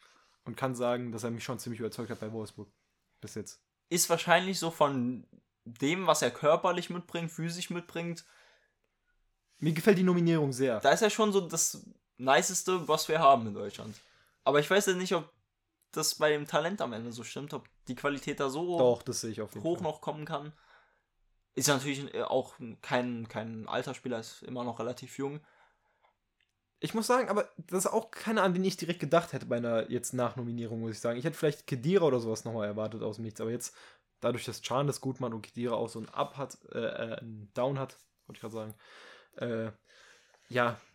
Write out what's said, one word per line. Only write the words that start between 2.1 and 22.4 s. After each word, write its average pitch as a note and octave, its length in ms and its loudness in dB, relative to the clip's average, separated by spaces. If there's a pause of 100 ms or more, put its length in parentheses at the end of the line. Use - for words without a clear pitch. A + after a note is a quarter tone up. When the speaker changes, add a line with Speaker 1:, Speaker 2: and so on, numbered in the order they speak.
Speaker 1:
hat A#2 100 -8
bei A2 120 -8
Wolfsburg G#2+ 360 -10 (520)
bis - 140 -12
jetzt. - 280 -12 (280)
Speaker 2:
Ist E3+ 200 2
wahrscheinlich F3+ 480 4
so E3 120 -2
von B2+ 560 0 (380)
dem, D#3 420 -2
was D#3 160 6
er B2 80 4
körperlich E3+ 600 2
mitbringt, E3+ 400 -6
physisch E3+ 400 -6
mitbringt. E3+ 540 -6 (1300)
Speaker 1:
Mir D3+ 140 2
gefällt F3 260 6
die F#3 60 4
Nominierung E3+ 480 4
sehr. A#2+ 280 2
Speaker 2:
Da C#3 120 6
ist E3 100 4
er G#3 80 6
schon G#3+ 220 2
so G3 140 6
das D#3 400 -2 (300)
Niceste, E3+ 720 2
was D#3 200 2
wir D#3 100 2
haben E3 280 8
in G#2 80 -6
Deutschland. G#2 400 -8 (500)
Aber C#3 160 6
ich D3 100 2
weiß G3 160 6
ja F#3+ 80 4
nicht, F#3 200 0
ob D#3+ 160 0 (600)
das D#3 220 0
bei D3+ 160 4
dem D3 160 2
Talent E3+ 340 0
am B2 120 -4
Ende A#2 200 -8
so A2+ 120 -10
stimmt, - 280 -10
ob C#3+ 160 -10 (200)
die B2+ 60 -4
Qualität C#3+ 460 -4
da C#3 80 0
so E3+ 300 -2
Speaker 1:
Doch, B2 240 6
das A#2+ 180 -4
sehe A#2 100 -6
ich A2 120 -6
auf G#2 120 -10
jeden G#2 100 -8
Speaker 2:
hoch E3+ 140 0
Speaker 1:
Fall. F#3+ 60 -6
Speaker 2:
noch D3+ 160 -4
kommen D3+ 240 -6
kann. D3+ 280 -8 (1000)
Ist C3+ 120 0
natürlich, C#3 480 0
äh, A#2 80 -2
auch - 320 0 (260)